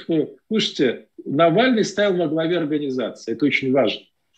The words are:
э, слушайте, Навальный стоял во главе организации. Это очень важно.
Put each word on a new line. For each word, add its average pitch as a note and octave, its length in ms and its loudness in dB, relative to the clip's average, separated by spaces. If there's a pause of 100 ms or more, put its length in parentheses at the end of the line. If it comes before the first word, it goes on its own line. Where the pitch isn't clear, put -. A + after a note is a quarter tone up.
э, D#3 180 0 (200)
слушайте, - 580 -2 (180)
Навальный F#3 640 2
стоял G#3 300 0
во F3 120 0
главе E3 300 -2
организации. C#3+ 760 -4
Это D3 120 -2
очень C3+ 260 0
важно. B2 300 0 (360)